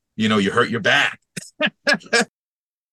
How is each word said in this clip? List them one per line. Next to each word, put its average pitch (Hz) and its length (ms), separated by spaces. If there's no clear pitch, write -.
you 110 120
know, 107 100
you 95 120
hurt 117 200
your 113 100
back. 123 400
<laughs> 294 100